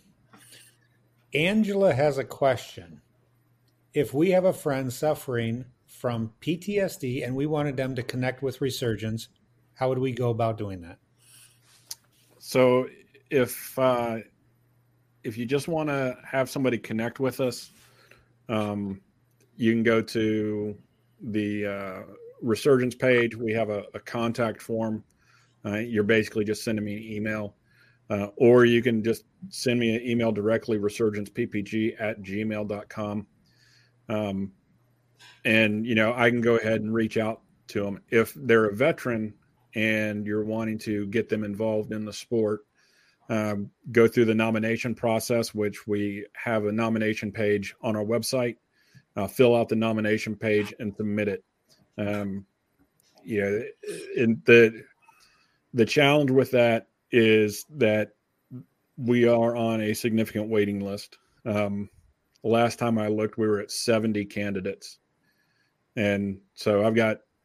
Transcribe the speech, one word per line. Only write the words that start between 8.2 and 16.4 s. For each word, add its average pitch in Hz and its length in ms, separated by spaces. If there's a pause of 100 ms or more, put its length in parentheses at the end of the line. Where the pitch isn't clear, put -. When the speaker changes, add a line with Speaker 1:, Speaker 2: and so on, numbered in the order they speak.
Speaker 1:
with 131 180
Resurgence, 110 680 (460)
how 131 140
would 131 100
we 131 140
go 120 180
about 113 280
doing 98 240
that? 85 160 (1400)
Speaker 2:
So 127 500 (420)
if, - 480
uh, 120 400 (1080)
if 110 100
you 120 80
just 139 240
wanna 143 560
have 131 240